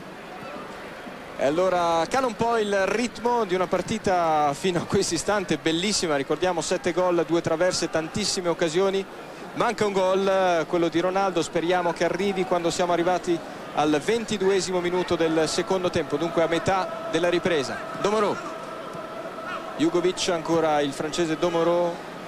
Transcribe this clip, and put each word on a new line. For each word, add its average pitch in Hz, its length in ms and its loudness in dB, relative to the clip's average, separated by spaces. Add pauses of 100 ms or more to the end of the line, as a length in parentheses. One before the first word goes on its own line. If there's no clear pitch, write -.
(1400)
E - 80 0
allora 170 640 2
cala 262 180 2
un 220 80 -4
po' 233 220 2
il 202 280 2
ritmo 226 600 0
di 180 100 0
una 185 120 0
partita 175 880 2
fino 175 260 0
a 120 60 -4
questo 185 300 0
istante 175 420 0
bellissima, 170 580 0
ricordiamo 156 460 0
sette 180 320 -2
gol, 175 340 2
due 165 140 2
traverse, 165 480 0
tantissime 175 580 -2
occasioni. 185 580 2 (500)
Manca 214 300 0
un 202 60 0
gol, 190 760 2
quello 170 200 2
di 160 120 0
Ronaldo, 185 420 2
speriamo 175 520 0
che 170 120 0
arrivi 180 400 0
quando 175 240 0
siamo 175 240 0
arrivati 170 440 2 (360)
al 151 300 2
ventiduesimo 190 760 0
minuto 175 360 0
del 160 320 2
secondo 180 420 0
tempo, 147 260 0
dunque 165 260 0
a 160 60 4
metà 175 640 0
della 170 180 2
ripresa. 160 480 0 (240)
Domorò, 208 340 2 (1400)
Jugovic, 175 520 0
ancora 160 520 2
il 143 120 0
francese 160 440 -2
Domorò, 170 560 2 (340)